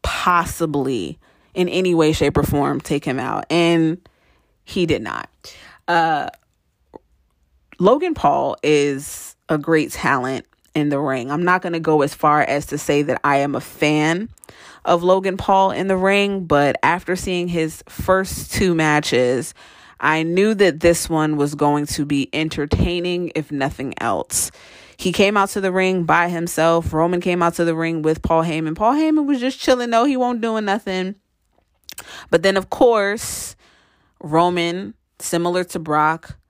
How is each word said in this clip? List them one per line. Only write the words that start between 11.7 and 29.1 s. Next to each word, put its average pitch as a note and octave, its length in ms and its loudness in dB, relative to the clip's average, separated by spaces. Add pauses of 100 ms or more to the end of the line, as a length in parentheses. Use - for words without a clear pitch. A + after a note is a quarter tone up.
go D#3 240 4
as D3 100 -2
far D3+ 300 2
as - 240 -2
to C#3+ 100 -6
say D3 240 0
that C#3+ 220 -2
I C#3 140 2
am C#3 180 0
a C3 60 -4
fan D#3 680 0 (560)
of F3 180 2
Logan F#3+ 320 2
Paul F#3+ 360 2
in F#3 160 -4
the F#3+ 100 0
ring, G3 480 0
but C#3+ 360 2
after F3 340 0
seeing F3+ 320 -4
his D#3+ 420 -4
first - 640 -2
two F#3 200 2
matches, D3 800 0 (460)
I D#3 240 0
knew F#3+ 300 2
that F#3 260 2
this E3+ 300 2
one D#3 260 0
was C#3+ 180 0
going D3 340 0
to D3 180 -4
be C#3 260 -2
entertaining, E3+ 1040 -2
if D#3 160 -4
nothing C#3 500 -4
else. - 500 -4 (440)
He - 160 -4
came G3+ 240 2
out G3 140 2
to G3+ 120 -4
the F#3+ 100 0
ring F#3 340 0
by E3+ 240 2
himself. E3 640 0
Roman F3 260 2
came F3+ 240 0
out E3+ 120 0
to E3+ 100 0
the E3 100 0
ring E3 260 -4
with D#3 200 0
Paul E3 220 2
Heyman. D#3+ 320 -4
Paul G#3+ 180 2
Heyman D#4 320 2